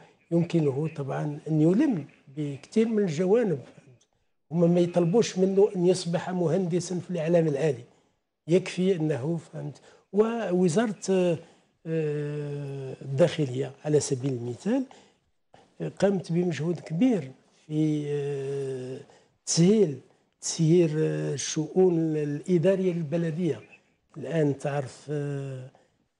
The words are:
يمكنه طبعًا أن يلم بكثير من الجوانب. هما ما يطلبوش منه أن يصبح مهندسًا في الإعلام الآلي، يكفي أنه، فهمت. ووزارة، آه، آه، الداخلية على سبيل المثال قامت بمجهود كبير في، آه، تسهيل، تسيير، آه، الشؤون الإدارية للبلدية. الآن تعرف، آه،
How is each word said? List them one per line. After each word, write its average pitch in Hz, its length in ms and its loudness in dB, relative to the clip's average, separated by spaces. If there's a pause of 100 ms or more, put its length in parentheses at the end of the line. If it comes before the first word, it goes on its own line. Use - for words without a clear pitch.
(320)
يمكنه 160 640 0
طبعًا 147 520 -6
أن 156 140 2
يلم 190 440 2 (320)
بكثير 151 500 -2
من 214 160 0
الجوانب. 185 560 2 (920)
هما 170 160 2
ما 175 120 4
يطلبوش 175 580 2
منه 196 380 4
أن 175 100 0
يصبح 175 440 0
مهندسًا 175 680 -2
في 170 120 -10
الإعلام 165 360 2
الآلي، 139 360 -2 (640)
يكفي 185 480 2
أنه، 156 440 -2 (140)
فهمت. 143 280 -12 (320)
ووزارة، 202 840 2 (140)
آه، 180 280 2 (500)
آه، 147 1120 -6
الداخلية 135 680 0 (140)
على 151 140 4
سبيل 135 340 -4
المثال 123 500 -2 (1160)
قامت 190 320 0
بمجهود 165 480 -2
كبير 170 520 0 (360)
في، 151 400 0
آه، 135 920 -6 (460)
تسهيل، 170 540 4 (420)
تسيير، 165 560 4
آه، 156 360 -2
الشؤون 160 840 0
الإدارية 175 760 0
للبلدية. 165 680 -2 (560)
الآن 147 400 0
تعرف، 139 520 -6
آه، 139 600 -6 (500)